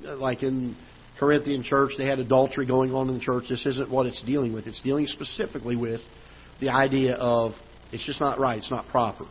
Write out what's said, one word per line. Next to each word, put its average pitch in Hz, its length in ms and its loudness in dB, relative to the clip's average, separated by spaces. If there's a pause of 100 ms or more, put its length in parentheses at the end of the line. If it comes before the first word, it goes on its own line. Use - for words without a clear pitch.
uh, 151 120 -10
like 131 260 -2
in 131 320 -2 (420)
Corinthian 143 460 2
church, 139 340 2
they 135 80 -4
had 135 140 0
adultery 131 460 4
going 131 280 2
on 131 140 0
in 131 60 -2
the 120 80 -4
church. 123 260 0
This 127 180 -4
isn't 135 240 -2
what 127 180 2
it's - 160 -6
dealing 123 300 0
with. 110 140 -8
It's 110 140 -12
dealing 143 260 0
specifically 131 720 -6
with 113 240 -4 (580)
the 135 100 0
idea 131 440 4
of 117 400 2 (400)
it's 110 120 -8
just 143 140 -8
not 139 200 0
right, 123 180 0
it's 107 140 -8
not 120 180 -6
proper 107 420 0